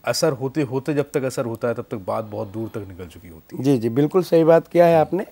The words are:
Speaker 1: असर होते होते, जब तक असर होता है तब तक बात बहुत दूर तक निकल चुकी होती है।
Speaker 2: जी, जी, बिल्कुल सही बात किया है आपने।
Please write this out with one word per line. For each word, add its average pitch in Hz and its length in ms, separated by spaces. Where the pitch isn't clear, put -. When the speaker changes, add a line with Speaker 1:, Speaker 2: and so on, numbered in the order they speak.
Speaker 1:
असर 147 280
होते 135 300
होते, 135 320
जब 143 200
तक 135 100
असर 131 200
होता 117 240
है 117 60
तब 117 160
तक 104 160
बात 113 180
बहुत 104 240
दूर 110 200
तक - 80
निकल 92 300
चुकी 85 220
होती 80 280
है। 127 60
Speaker 2:
जी, 135 160
जी, 113 100
बिल्कुल 147 340
सही 165 220
बात 165 240
किया 170 180
है 165 140
आपने। 175 320